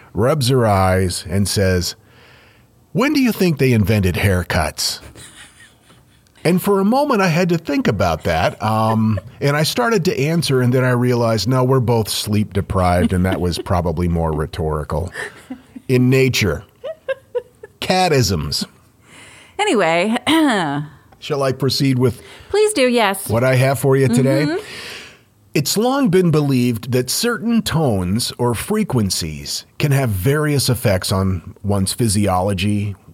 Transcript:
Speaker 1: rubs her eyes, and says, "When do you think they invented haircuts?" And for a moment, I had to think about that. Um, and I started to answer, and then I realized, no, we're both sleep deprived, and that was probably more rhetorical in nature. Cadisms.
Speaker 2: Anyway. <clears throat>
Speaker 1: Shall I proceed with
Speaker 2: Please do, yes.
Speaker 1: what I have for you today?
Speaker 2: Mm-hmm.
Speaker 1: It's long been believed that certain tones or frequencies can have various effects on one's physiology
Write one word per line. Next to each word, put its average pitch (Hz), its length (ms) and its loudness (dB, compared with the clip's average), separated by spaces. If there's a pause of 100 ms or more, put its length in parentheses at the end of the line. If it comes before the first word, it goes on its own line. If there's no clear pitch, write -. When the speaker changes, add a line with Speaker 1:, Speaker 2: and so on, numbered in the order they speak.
(140)
Speaker 1:
rubs 123 340 0
her 127 180 4
eyes, 95 600 2
and 98 180 0
says, 92 480 0 (1000)
"When 262 200 0
do 285 100 2
you 240 80 2
think 180 280 0
they 131 140 2
invented 101 440 2
haircuts?" 90 840 -2 (1400)
And 175 200 2
for 196 180 2
a 196 60 0
moment, 262 340 2
I 190 80 2
had 170 220 0
to 170 80 0
think 277 280 -2
about 90 380 0
that. 87 380 0
Um, 110 580 0 (220)
and 143 140 0
I 156 60 0
started 226 440 0
to - 120 0
answer, 139 440 0
and 123 100 2
then 127 120 2
I 127 80 2
realized, 117 540 0
no, 127 180 2
we're 131 160 2
both 113 280 0
sleep - 460 -2
deprived, 90 580 2
and 92 140 2
that 87 160 -2
was 87 160 -2
probably 87 500 -2
more 82 240 0
rhetorical 78 800 -4 (720)
in 123 220 2
nature. 127 560 2 (1160)
Cadisms. 120 840 0 (920)
Speaker 2:
Anyway. 214 580 2 (100)
<clears throat> 196 600 0 (320)
Speaker 1:
Shall 139 240 -4
I 135 100 0
proceed 131 460 0
with 123 240 0 (260)
Speaker 2:
Please 427 240 2
do, 254 160 2
yes. 214 400 0
Speaker 1:
what 113 160 0
I 131 120 4
have 131 220 2
for 135 160 2
you 135 140 4
today? 123 380 2
Speaker 2:
Mm-hmm. 330 180 -4 (880)
Speaker 1:
It's 151 240 -2
long 254 320 2
been 175 220 4
believed 127 640 0
that 127 180 0
certain 233 500 -2
tones 110 800 0
or 120 160 0
frequencies 101 1120 -4 (120)
can 147 140 0
have 135 160 0
various 139 640 0
effects 101 420 0
on 95 500 -4
one's 98 300 -2
physiology 101 1000 -2 (200)